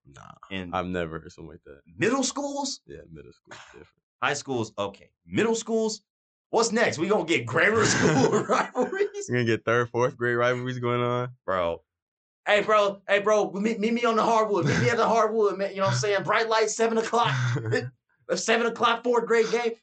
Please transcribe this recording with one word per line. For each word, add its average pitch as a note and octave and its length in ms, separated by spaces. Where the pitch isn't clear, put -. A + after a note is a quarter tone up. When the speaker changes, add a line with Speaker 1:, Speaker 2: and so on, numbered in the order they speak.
Speaker 1:
Nah, C#2 160
Speaker 2:
And F#2 240
Speaker 1:
I've F2+ 100
never E2+ 340
heard D#2+ 120
something E2 200
like E2+ 140
that. C#2+ 160
Speaker 2:
middle B3 260
schools? C#4 640
Speaker 1:
Yeah, C#2+ 140
middle B1 220
school's - 260
different. - 140
Speaker 2:
High C#3 120
schools, A#2+ 440
okay. G2+ 340
Middle G3 300
schools? A3 460
What's A3+ 240
next? A3 240
We E3 100
gonna F#3+ 180
get C3+ 200
grammar F#3 400
<laughs> - 80
school E3 500
rivalries? F#4+ 840
Speaker 1:
We're B2 60
gonna B2 100
get A2+ 180
third, A#2 260
fourth A#2+ 280
grade A#2+ 180
rivalries B2 440
going A#2+ 220
on. B2 280
Speaker 2:
Bro, F2 380
"Hey, G#3 120
bro, G3+ 460
hey, G3+ 120
bro, G#3 320
meet, G3+ 280
meet A3+ 140
me A#3+ 120
on A3+ 100
the A3 80
hardwood. G#3 420
Meet C3+ 140
me A#3+ 100
at A#3 80
the G#3+ 100
hardwood, G#3+ 500
man." G3 120
You G3 80
know G3 60
what G3 100
I'm - 60
saying? G3+ 240
Bright A3 260
light, A3 220
seven A3 260
o'clock. A3 340
Speaker 1:
<laughs> - 460
Speaker 2:
A F#3 80
seven A#3 300
o'clock A#3 360
fourth A#3+ 220
grade A3+ 260
game. A#3 200